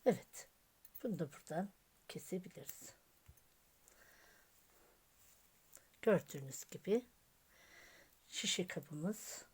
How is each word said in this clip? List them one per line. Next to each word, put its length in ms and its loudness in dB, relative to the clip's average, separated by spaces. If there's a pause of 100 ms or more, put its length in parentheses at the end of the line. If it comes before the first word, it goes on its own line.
Evet. 420 4 (560)
Bunu 160 0
da 140 0
buradan 360 -4 (380)
kesebiliriz. 840 -8 (3000)
Gördüğünüz 720 2
gibi 340 0 (1200)
şişe 380 2
kabımız 880 -4